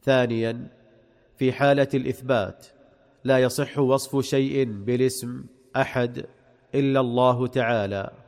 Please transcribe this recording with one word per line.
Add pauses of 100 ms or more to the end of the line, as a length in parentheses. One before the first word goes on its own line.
ثانيا، (680)
في
حالة
الإثبات (580)
لا
يصح
وصف
شيء
بالاسم (320)
أحد (480)
إلا
الله
تعالى (180)